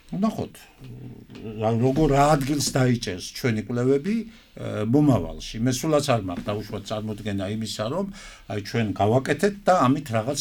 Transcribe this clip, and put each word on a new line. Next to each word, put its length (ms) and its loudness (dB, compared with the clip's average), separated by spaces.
ვნახოთ, 440 -4
რა, 140 0
როგორ, 420 4
რა 160 6
ადგილს 400 2
დაიჭერს 640 0
ჩვენი 300 0
კვლევები, 580 0
ე, 640 -8
მომავალში. 720 2
მე 160 0
სულაც 320 0
არ 160 2
მაქვს 240 -8
დაუშვათ 400 -6
წარმოდგენა 640 -6
იმისა, 400 -4
რომ, 160 -2
აი, 160 -6
ჩვენ 320 -2
გავაკეთეთ 640 2
და 160 6
ამით 320 2
რაღაც 280 -2